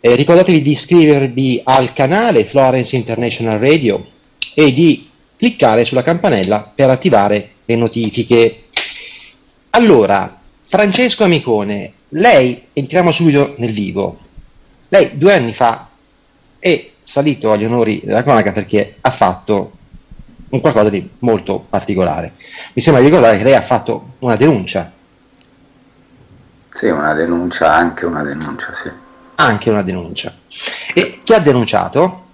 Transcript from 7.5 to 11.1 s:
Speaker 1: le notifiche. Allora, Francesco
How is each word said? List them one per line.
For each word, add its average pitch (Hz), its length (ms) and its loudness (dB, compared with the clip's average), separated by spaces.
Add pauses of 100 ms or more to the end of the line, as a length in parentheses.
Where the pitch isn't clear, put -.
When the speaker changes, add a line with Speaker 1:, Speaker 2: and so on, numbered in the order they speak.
Speaker 1:
le 117 120 -2
notifiche. 117 880 0 (1040)
Allora, 107 680 2 (240)
Francesco 214 600 0